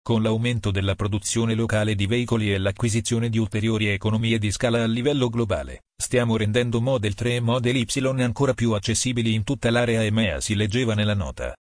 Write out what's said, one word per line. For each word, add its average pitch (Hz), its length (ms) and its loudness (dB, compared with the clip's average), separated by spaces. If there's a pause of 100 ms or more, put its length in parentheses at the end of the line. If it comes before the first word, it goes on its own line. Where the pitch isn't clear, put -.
Con 113 220 0
l'aumento 113 480 0
della 98 240 0
produzione 107 600 -2
locale 107 400 0
di 98 120 0
veicoli 113 440 0
e 98 80 2
l'acquisizione 113 720 0
di 110 80 -2
ulteriori 107 520 0
economie 110 500 0
di 104 120 0
scala 117 340 0
a - 20 0
livello 123 420 0
globale, 98 540 -4 (120)
stiamo 120 420 0
rendendo 117 440 0
Model 117 340 0
tre 120 220 -2
e 120 40 0
Model 120 360 2
Y 120 100 0 (360)
ancora 127 320 2
più 117 180 2
accessibili 113 640 0
in 110 80 0
tutta 123 280 0
l'area 117 340 2
emea, 104 360 0
si 110 140 -2
leggeva 107 400 0
nella 107 200 2
nota. 65 400 -4 (140)